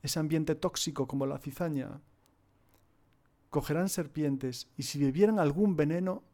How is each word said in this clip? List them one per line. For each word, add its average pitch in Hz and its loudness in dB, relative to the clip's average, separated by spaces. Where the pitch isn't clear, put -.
ese 156 -2
ambiente 156 2
tóxico, 151 -2
como 135 -2
la 139 -4
cizaña. 147 -6
"Cogerán 156 0
serpientes, 139 -2
y 123 -6
si 143 -4
bebieran 185 4
algún 175 4
veneno 170 0